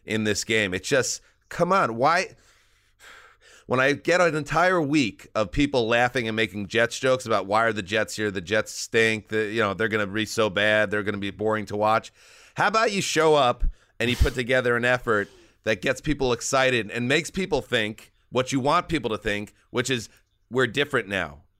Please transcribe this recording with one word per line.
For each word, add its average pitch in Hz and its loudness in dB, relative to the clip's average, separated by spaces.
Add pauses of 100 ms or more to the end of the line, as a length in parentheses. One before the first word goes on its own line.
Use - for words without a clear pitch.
in 110 -2
this 107 0
game? 107 0
It's 92 -6
just, 131 0 (280)
come 175 0
on, 147 0
why? 160 2 (1400)
When 123 -2
I 131 2
get 165 2
an 170 4
entire 165 2
week 139 -2
of 104 -2
people 139 2
laughing 117 0
and 110 -4
making 104 -2
Jets 113 0
jokes 131 0
about 104 0
why 107 2
are 113 2
the 104 -4
Jets 104 -2
here, 107 -2
the 98 -6
Jets 104 -2
stink, 110 0
the, 110 0
you 110 -2
know, 101 2
they're 107 -2
gonna 104 -2
be 107 -4
so 107 0
bad, 107 2
they're 104 -2
gonna 101 -4
be 98 -6
boring 107 -4
to 101 -8
watch. 107 0 (440)
How 165 2
about 220 0
you 196 -2
show 156 4
up 123 2 (380)
and 117 0
you 123 0
put 135 4
together 123 0
an 117 -2
effort 120 0 (340)
that 113 -2
gets 135 -2
people 143 -2
excited 123 0
and 120 -6
makes 147 -2
people 180 -4
think 110 -4 (180)
what 127 -2
you 139 0
want 160 0
people 131 -4
to 107 -4
think, 104 -6 (180)
which 120 -2
is 123 -4 (420)
we're 127 2
different 123 -2
now. 87 -6 (180)